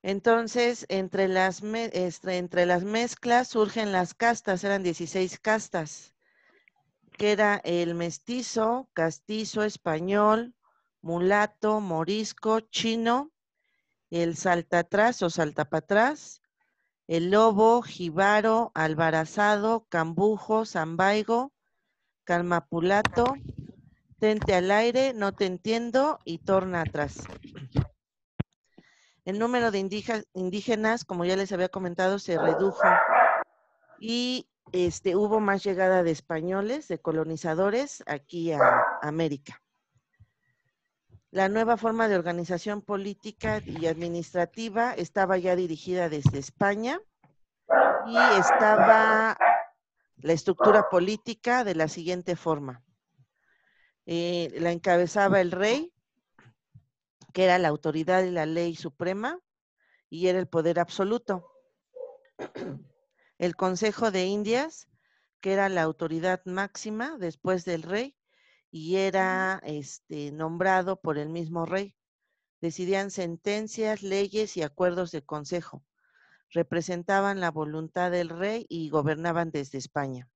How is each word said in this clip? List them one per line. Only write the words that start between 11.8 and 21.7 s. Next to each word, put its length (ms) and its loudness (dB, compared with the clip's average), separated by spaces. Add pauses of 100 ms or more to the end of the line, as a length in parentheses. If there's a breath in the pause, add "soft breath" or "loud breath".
morisco, 800 -2
chino, 680 -2 (800)
el 260 -2
saltatrás 880 2
o 80 2
saltapatrás, 1120 0 (640)
el 240 0
lobo, 520 6
jibaro, 920 2
albarazado, 1120 2
cambujo, 800 0
zambaigo, 840 0 (720)